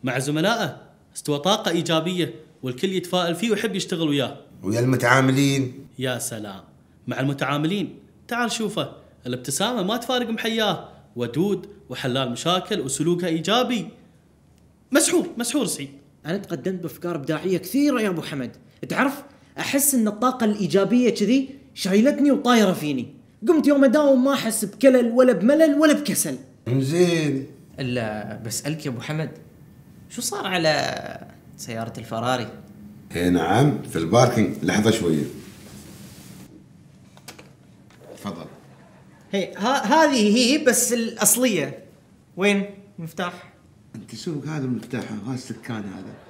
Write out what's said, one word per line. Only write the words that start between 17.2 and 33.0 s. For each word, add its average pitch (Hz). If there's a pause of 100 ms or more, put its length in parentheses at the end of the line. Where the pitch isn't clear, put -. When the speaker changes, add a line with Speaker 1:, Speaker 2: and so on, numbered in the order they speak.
Speaker 3:
كثيرة 269
يا 214
أبو 165
حمد، 127 (320)
تعرف، 247 (360)
أحس 269
إن 220
الطاقة 254
الإيجابية 208
كذي 254 (260)
شايلتني 269
وطايرة 226
فيني، 139 (340)
قمت 320
يوم 277
أداوم 269
ما 277
أحس 220
بكلل 247
ولا 247
بملل 285
ولا 302
بكسل. 165 (300)
Speaker 2:
إنزين. 147 (340)
Speaker 3:
إلا 110
بسألك 143
يا 139
أبو 120
حمد، 151 (800)
شو 247
صار 403
على 160 (380)
سيارة 113
الفراري؟ 117 (680)